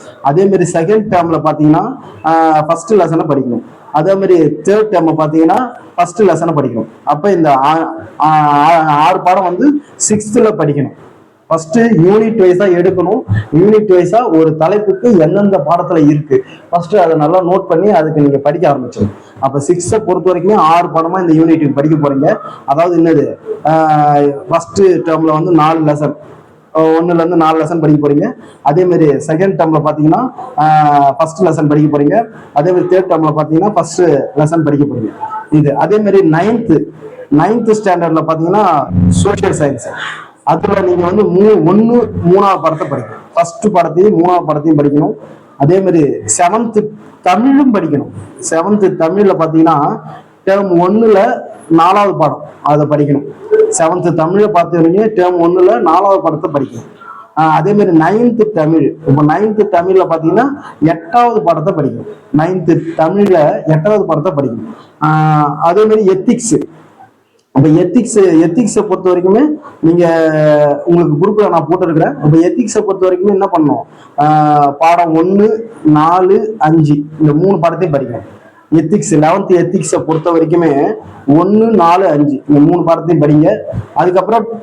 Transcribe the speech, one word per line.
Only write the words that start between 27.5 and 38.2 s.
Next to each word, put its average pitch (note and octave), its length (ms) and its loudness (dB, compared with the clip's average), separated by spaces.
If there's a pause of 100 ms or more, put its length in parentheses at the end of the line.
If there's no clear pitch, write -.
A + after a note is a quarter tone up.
லெசன் D#3+ 220 -2
படிக்க D3 280 2
போறீங்க. D#3 240 0 (300)
அதே D#3 220 2
மாதிரி E3 220 2
செகண்ட் D#3+ 500 -2
டேர்ம்ல D#3 280 0
பாத்தீங்கன்னா, D#3 380 0 (340)
ஆஹ், D3 600 2
ஃபர்ஸ்ட் D#3+ 240 -2
லெசன் D#3+ 260 0
படிக்க D3 300 2
போறீங்க. C#3+ 180 0 (380)
அதே E3 180 0
மாதிரி F3 160 0
தேர்ட் F#3 220 0
டேர்ம்ல D#3 260 0
பாத்தீங்கன்னா D#3+ 360 0
ஃபர்ஸ்ட் F3 300 -2 (340)
லெசன் D#3 280 0
படிக்க C#3+ 220 0
போறீங்க. A2 260 -6 (380)
இது D3 260 2
அதே E3+ 220 0
மாதிரி G3 320 2
நைன்த், F3+ 460 0 (600)
நைன்த் G#3+ 320 0
ஸ்டாண்டர்ட்ல E3+ 560 0